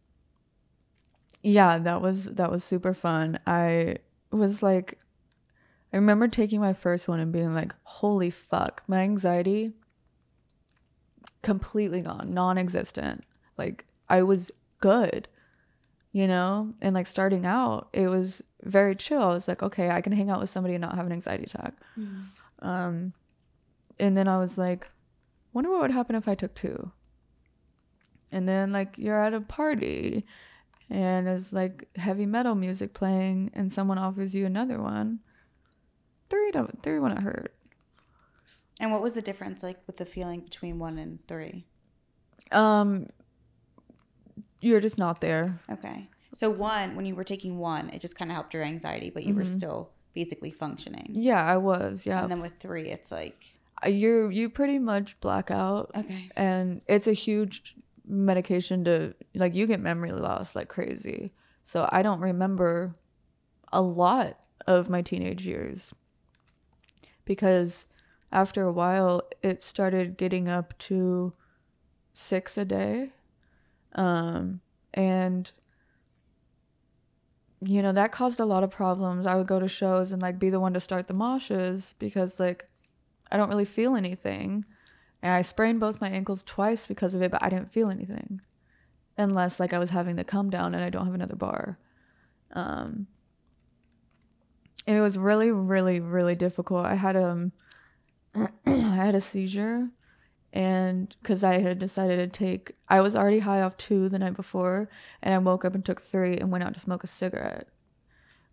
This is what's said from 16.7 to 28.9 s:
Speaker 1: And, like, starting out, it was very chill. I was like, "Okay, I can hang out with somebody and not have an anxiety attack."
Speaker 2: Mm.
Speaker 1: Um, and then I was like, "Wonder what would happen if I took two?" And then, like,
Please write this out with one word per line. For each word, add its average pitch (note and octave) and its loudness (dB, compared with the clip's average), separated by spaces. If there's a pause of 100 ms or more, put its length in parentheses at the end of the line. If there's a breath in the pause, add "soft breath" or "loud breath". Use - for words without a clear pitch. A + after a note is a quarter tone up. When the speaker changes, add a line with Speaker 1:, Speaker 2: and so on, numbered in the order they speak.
Speaker 1:
And, F#3+ 2
like, F#3 -2
starting F#3+ 0
out, G#3+ 0
it F#3 2
was F#3 0 (200)
very G3 4
chill. C#4+ 0
I F#3+ 4
was F3 0
like, - -2
"Okay, F#3+ 0
I F3 0
can G3 -2
hang G3+ 2
out F#3+ 0
with G3 -4
somebody F3+ -2
and F3 -4
not E3+ -4
have F3+ -4
an F3 -2
anxiety - -6
attack." - -10 (220 loud breath)
Speaker 2:
Mm. G3 -10 (340 loud breath)
Speaker 1:
Um, F3+ -4 (880)
and G3 4
then F#3+ 4
I F#3 4
was F#3 -2
like, F3+ -2 (640)
"Wonder C#4 -2
what F#4 2
would C4+ 2
happen A#3+ 0
if A3 -4
I G3+ 2
took - -6
two?" - -8 (1400)
And F#3 -2
then, G3 2
like, G3 -4